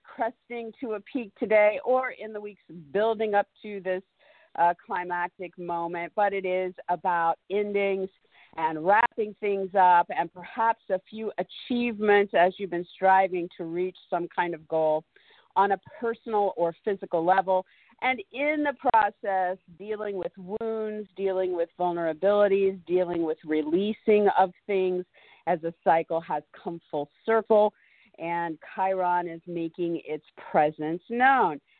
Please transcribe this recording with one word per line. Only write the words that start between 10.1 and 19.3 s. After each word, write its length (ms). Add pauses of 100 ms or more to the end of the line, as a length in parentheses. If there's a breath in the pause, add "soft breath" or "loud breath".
and 160
perhaps 580
a 100 (100)
few 280
achievements 960
as 220
you've 120
been 220
striving 640
to 80
reach 320 (140)
some 240
kind 200
of 120
goal 380 (520 soft breath)
on 160
a 80 (200)
personal 560
or 180 (100)
physical 400
level. 420 (360 soft breath)
And 180 (120)
in 320
the 100 (160)
process, 680 (220)